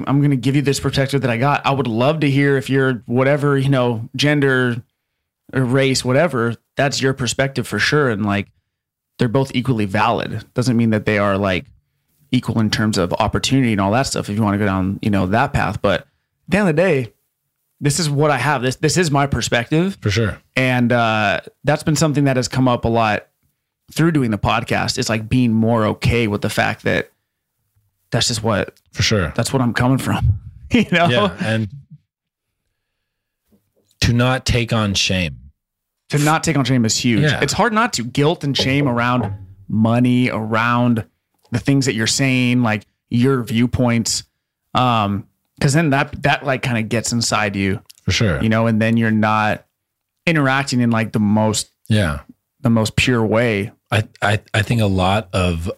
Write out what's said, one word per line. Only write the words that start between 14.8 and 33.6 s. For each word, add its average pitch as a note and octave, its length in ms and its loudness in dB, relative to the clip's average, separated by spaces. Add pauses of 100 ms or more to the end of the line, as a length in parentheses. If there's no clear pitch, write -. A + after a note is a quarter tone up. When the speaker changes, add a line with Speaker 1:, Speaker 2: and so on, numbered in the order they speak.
Speaker 1:
you A2 80 -2
know, G2 180 0
that B2 260 0
path. G2+ 280 -2
But F#2+ 200 0
at - 60 -20 (420)
the F#3 80 0
end G3+ 120 2
of D3+ 60 0
the D#3+ 60 2
day, C#3 320 0 (680)
this C#3+ 200 0
is D#3 100 -2
what D3 220 2
I C3+ 60 0
have. C3 240 0
This, B2+ 160 -2
this D#3 200 0
is F3 140 0
my C#3 160 2
perspective. C#3 720 -2
Speaker 2:
For G#2+ 80 -2
sure. F#2 300 -2 (160)
Speaker 1:
And, B2 360 2
uh, A2 500 2 (220)
that's D3 200 0
been D#3 120 0
something D3 280 0
that C3+ 120 2
has B2 120 -2
come C3 200 0
up A#2+ 180 0
a - 40 0
lot A2+ 380 0 (640)
through E3 200 2
doing C3 200 0
the G2+ 60 0
podcast. G#2+ 600 -2
It's, A#2 120 -4
like, A2 200 -4
being B2 240 2
more A2+ 320 2
okay A#2 420 0
with G2+ 140 -4
the G#2+ 80 -2
fact G#2+ 340 -2
that G2+ 280 -2 (1000)
that's - 200 -2
just A2 140 -4
what G#2+ 360 -2 (140)
Speaker 2:
For - 100 -4
sure. F2+ 320 0
Speaker 1:
that's - 180 -4
what C3 80 0
I'm A#2+ 120 0
coming B2+ 260 0
from, - 400 -2 (140)
<laughs> - 180 -20
you A3 200 2
know? E3+ 160 2
Speaker 2:
Yeah, G3+ 320 0
and A2 300 -2 (2250)